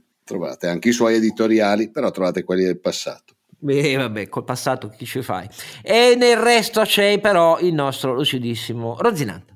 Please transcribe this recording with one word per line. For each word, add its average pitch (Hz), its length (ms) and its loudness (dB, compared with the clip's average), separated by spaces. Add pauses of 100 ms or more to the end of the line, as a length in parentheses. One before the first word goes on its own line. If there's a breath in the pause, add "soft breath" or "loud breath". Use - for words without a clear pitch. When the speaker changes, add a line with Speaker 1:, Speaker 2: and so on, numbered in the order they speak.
(240)
Speaker 1:
trovate 85 440 -8
anche 87 220 0
i - 20 2
suoi 117 220 2
editoriali, 110 760 2
però 101 200 -2
trovate 90 340 -2
quelli 92 200 0
del 90 140 -2
passato. - 580 -8 (240)
Speaker 2:
Beh, 143 360 0
vabbè, 110 320 -4
col - 160 -8
passato 127 440 -4
chi 104 160 -16
ci 123 180 -8
fai? 92 260 -8 (340 loud breath)
E 240 340 6
nel 240 200 4
resto 226 460 2
c'è 202 360 2
però 170 400 4
il 175 160 0
nostro 135 400 -2
lucidissimo 120 840 -4
Rozinante. 143 560 -6